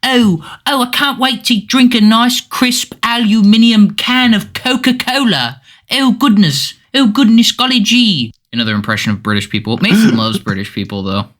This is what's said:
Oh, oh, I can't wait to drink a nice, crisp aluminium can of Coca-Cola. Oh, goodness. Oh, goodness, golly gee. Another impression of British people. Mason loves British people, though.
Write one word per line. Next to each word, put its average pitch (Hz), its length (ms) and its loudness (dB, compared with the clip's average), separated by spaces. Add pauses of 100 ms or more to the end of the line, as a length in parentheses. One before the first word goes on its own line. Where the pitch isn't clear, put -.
Oh, 233 640 0
oh, 269 160 -2
I 247 80 -4
can't 277 280 -4
wait 262 260 -4
to 233 160 0
drink 247 340 2
a 233 60 0
nice, 226 400 2
crisp - 640 -4
aluminium 220 920 4
can 247 400 0
of 202 180 -4
Coca-Cola. 254 1080 -2 (300)
Oh, 262 220 0
goodness. 202 640 0 (200)
Oh, 269 140 2
goodness, 226 440 4
golly 254 280 -2
gee. 202 520 0 (200)
Another 117 220 -4
impression 107 380 -4
of 98 100 -6
British 104 280 -4
people. 107 280 -4
Mason 214 380 2
loves 110 220 -2
British 101 340 -6
people, 101 300 -8
though. 98 260 -4 (120)